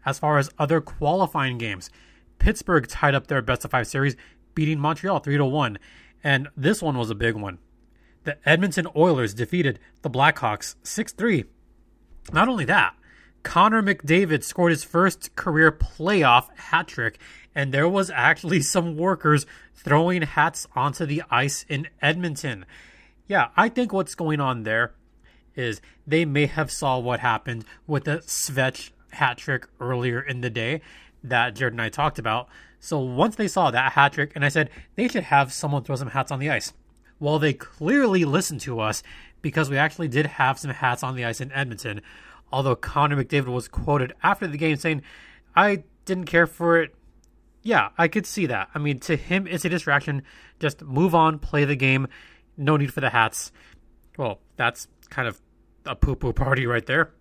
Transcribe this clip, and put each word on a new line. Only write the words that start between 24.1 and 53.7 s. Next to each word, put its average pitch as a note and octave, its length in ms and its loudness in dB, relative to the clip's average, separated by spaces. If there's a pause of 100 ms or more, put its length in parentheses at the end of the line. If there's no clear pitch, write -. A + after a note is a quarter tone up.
going D3+ 260 -2
on B2+ 240 0
there A2 300 -2 (640)
is A#2 260 -4 (240)
they D#3+ 180 2
may D3 220 2
have D#3 260 -4
saw C3 280 -2
what A#2+ 220 -2
happened A#2 440 -2 (220)
with C#3+ 160 -2
the C#3+ 160 -4
Svetch - 720 -4 (180)
hat B2+ 300 -2
trick C3 260 -6 (140)
earlier B2 420 -4
in C3 200 -8
the B2 100 -4
day A#2 300 -4 (420)
that A#2+ 320 0
Jared A#2+ 180 -2
and A#2 80 -6
I A2 80 -2
talked D3 300 -2
about. A2+ 280 -2 (320)
So D3+ 200 -4
once C3+ 360 0
they G#3+ 120 -2
saw D#3+ 240 2
that C3 220 0
hat C#3 200 4
trick, C#3+ 220 -4
and C#3+ 100 0
I C#3 40 4
said, D3+ 200 0 (260)
"They A#3+ 120 0
should G3 160 -2
have C#3 280 4
someone C#3+ 320 -4
throw C#3 120 -4
some B2+ 140 -6
hats C3+ 220 -2
on C3+ 80 -4
the D3 120 -2
ice." - 220 -4 (460)
Well, D3+ 200 0
they D3 140 2
clearly G3 720 2
listened D3+ 380 0
to A#2+ 180 -6
us G#2+ 220 -2 (400)
because D3+ 280 -2
we C#3 80 -2
actually D#3 300 0
did C#3+ 180 0
have C3+ 340 -2
some C#3 120 -8
hats B2 300 -2
on C3 140 -6
the B2 100 -6
ice A#2 160 -6
in C3 100 -10
Edmonton. A#2+ 500 -6 (520)
Although C3 220 0
Connor C#3+ 480 0
McDavid C#3 220 -2
was B2 240 -6
quoted C#3 440 -2 (100)
after F#3+ 220 0
the D3 120 -6
game D#3 180 0
saying, D3+ 280 -4 (520)
"I G3+ 280 4 (220)
didn't F#3 200 -4
care E3+ 220 4
for E3+ 340 2
it." - 120 -6 (680)
Yeah, D#3+ 360 2
I E3+ 100 4
could G#3+ 180 -2
see F3+ 220 -4
that. G2+ 260 -4
I D3+ 60 -6
mean, D3 220 -2
to E3 140 -2
him, F#3 320 -4
it's E3+ 160 -6
a F3 60 -2
distraction. C#3+ 540 0 (360)
Just D3 220 -4
move D#3 320 2
on, D#3+ 260 4
play D3 240 0
the C#3+ 120 0
game. C3 320 0 (500)
No D3+ 180 2
need C#3+ 180 0
for C#3+ 80 -6
the B2+ 100 0
hats. A2+ 400 0 (640)